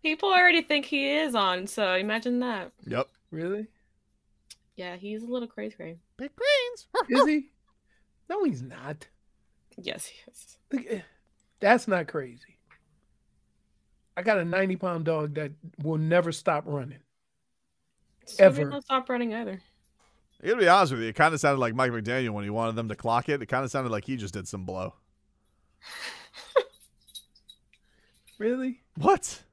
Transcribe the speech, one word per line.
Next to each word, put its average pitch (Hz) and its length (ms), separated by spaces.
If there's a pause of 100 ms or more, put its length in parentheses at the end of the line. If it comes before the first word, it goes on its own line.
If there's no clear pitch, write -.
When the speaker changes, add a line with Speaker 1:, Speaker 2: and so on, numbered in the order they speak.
Speaker 1:
People 320 260
already 359 320
think 294 240
he 277 240
is 294 240
on, 190 320
so 196 300
imagine 220 460
that. 220 300 (140)
Speaker 2:
Yep. 127 220 (240)
Speaker 3:
Really? 190 360 (1080)
Speaker 1:
Yeah, 180 220
he's 214 260
a - 20
little 240 220
cray-cray. 196 500 (200)
Speaker 2:
Big 277 180
greens. 494 520 (100)
<laughs> 480 120
Speaker 3:
Is 262 160
he? 302 240 (800)
No, 392 140
he's 170 180
not. 131 460 (720)
Speaker 1:
Yes, - 280
he - 140 (100)
is. - 280 (140)
Speaker 3:
Look, 254 180
eh, 202 120 (580)
that's 226 280
not 180 200
crazy. 127 500 (1600)
I 180 40
got 208 160
a 170 80
ninety 185 300
pound 170 300
dog 151 300
that 147 160 (300)
will 156 160
never 165 340
stop 156 360
running. 139 320 (1300)
Speaker 1:
Scooby - 120
Speaker 3:
Ever. 147 300
Speaker 1:
don't 277 140
stop 262 260
running 240 240
either. 208 260 (840)
Speaker 2:
I - 40
gotta 226 120
be 190 80
honest 175 260
with 117 80
you, 113 60
it 110 80
kinda 160 220
sounded 139 220
like 117 140
Mike 127 180
McDaniel 117 400
when 104 120
he 101 60
wanted 113 260
them 113 140
to 104 60
clock 120 340
it. 147 120
It 104 60
kinda 131 220
sounded 127 220
like 104 140
he 131 120
just 98 160
did 98 140
some 95 180
blow. 92 280 (880)
Speaker 1:
<laughs> - 840 (1800)
Speaker 3:
Really? 254 420 (160)
Speaker 2:
What? - 560